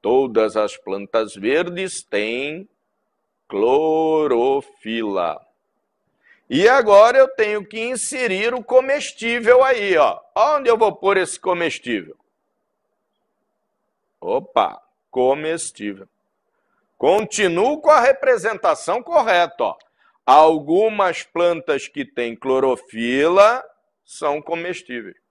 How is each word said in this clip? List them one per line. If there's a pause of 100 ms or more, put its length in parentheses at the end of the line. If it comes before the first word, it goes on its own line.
(100)
Todas
as
plantas
verdes
têm (800)
clorofila. (1080)
E
agora
eu
tenho
que
inserir
o
comestível
aí,
ó. (160)
Onde
eu
vou
pôr
esse
comestível? (2000)
Opa, (280)
comestível. (880)
Continuo
com
a
representação
correta,
ó. (480)
Algumas
plantas
que
têm
clorofila (440)
são
comestíveis.